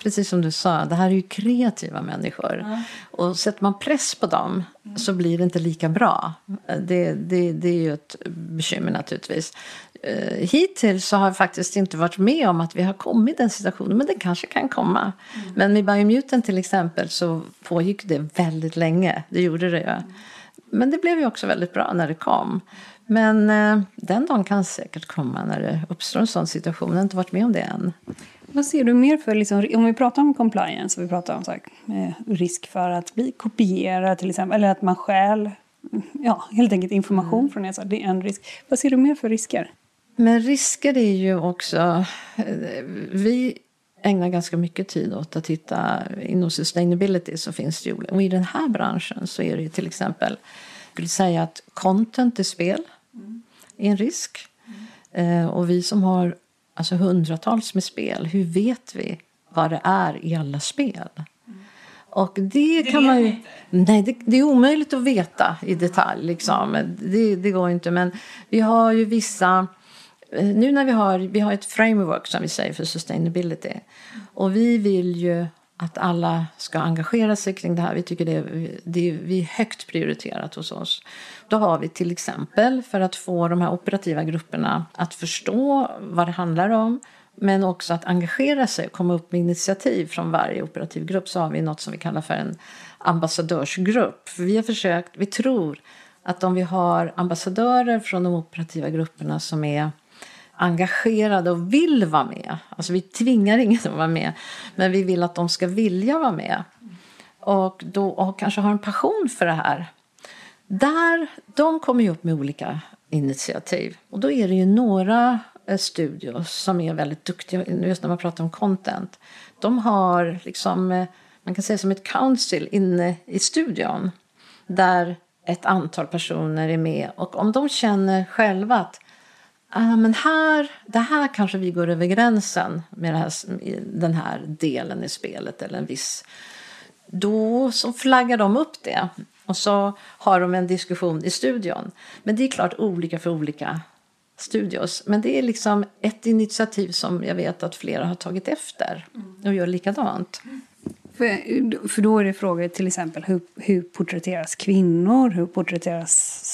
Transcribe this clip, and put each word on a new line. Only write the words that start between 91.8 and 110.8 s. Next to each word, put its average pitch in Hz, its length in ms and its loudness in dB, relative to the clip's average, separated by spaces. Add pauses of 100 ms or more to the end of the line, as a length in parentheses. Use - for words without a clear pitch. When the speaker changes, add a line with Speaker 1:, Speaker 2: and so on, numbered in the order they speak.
Speaker 1:
som - 100 -12
vi - 60 -12
kallar 160 240 -6
för 156 120 -4
en 147 240 -6 (400)
ambassadörsgrupp. 170 1300 0
För 180 140 -8
vi 190 120 2
har 220 80 2
försökt, 185 540 -2
vi 185 80 0
tror 202 560 -2 (420)
att 180 200 -4
om 185 100 2
vi 185 80 2
har 175 540 2
ambassadörer 220 840 0
från 185 240 -4
de 180 100 2
operativa 165 560 -6
grupperna 156 500 -4
som 151 240 -4
är 147 280 -2 (720)
engagerade 185 880 2
och 175 220 -2
vill 285 320 4
vara 151 200 4
med, - 320 -10 (120)
alltså, - 240 -6
vi 185 80 2
tvingar 226 560 4
ingen 233 220 4
att - 60 -8 (120)
vara 160 100 2
med, 160 260 0 (420)
men 185 160 2
vi 190 120 2
vill 180 200 2
att 170 120 -2
de 170 140 0
ska - 180 -2
vilja 208 520 0
vara 269 120 0
med. - 320 -4 (760)
Och 190 460 0
då, 196 240 -2
och 190 300 -2
kanske 202 220 -2
har 208 100 2
en 208 80 0
passion 339 580 -2
för 185 80 4
det 170 60 2
här. 160 340 0 (840)
Där, 320 600 2 (280)